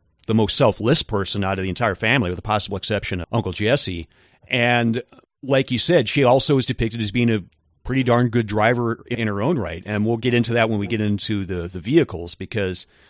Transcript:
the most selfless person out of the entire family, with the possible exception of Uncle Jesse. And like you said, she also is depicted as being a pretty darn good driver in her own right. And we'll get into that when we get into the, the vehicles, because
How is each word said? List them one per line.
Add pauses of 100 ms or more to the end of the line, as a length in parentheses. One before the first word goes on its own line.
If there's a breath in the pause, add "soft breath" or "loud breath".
(260)
the
most
selfless
person
out
of
the
entire
family,
with
the
possible
exception
of
Uncle
Jesse. (420 soft breath)
And (400)
like
you
said,
she
also
is
depicted
as
being
a (400)
pretty
darn
good
driver
in
her
own
right.
And
we'll
get
into
that
when
we
get
into
the,
the
vehicles,
because (240 soft breath)